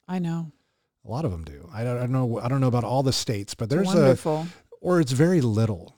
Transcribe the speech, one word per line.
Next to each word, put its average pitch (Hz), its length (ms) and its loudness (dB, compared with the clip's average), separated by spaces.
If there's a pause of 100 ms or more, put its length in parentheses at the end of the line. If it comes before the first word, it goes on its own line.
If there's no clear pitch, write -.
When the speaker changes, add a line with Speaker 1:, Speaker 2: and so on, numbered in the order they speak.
Speaker 1:
I 185 120 -4
know. 165 320 -4 (540)
Speaker 2:
A - 40 -16
lot 139 160 -6
of 113 60 -2
them 82 120 -8
do. - 280 -16
I 110 120 -8
don't, 123 140 -4
I 120 40 -4
don't 123 100 -2
know. 123 280 0
I 113 80 -6
don't 135 140 0
know 131 60 4
about 120 160 2
all 127 200 0
the 127 100 2
states, 101 400 -4
but - 120 -6
Speaker 1:
It's 107 80 -4
Speaker 2:
there's 180 140 2
Speaker 1:
wonderful. 156 600 2
Speaker 2:
a, - 0 - (340)
or 180 180 2
it's 135 120 2
very 160 300 4
little, 110 560 0